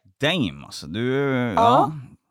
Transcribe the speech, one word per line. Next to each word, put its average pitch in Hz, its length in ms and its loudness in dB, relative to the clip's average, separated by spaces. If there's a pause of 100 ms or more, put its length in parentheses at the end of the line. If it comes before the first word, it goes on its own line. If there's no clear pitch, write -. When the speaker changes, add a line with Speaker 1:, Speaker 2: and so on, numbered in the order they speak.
(220)
Speaker 1:
Damn, 123 440 -2
alltså, - 220 -14
du, 127 440 -2
Speaker 2:
ja. 123 240 0
Speaker 1:
ja. 240 360 4 (400)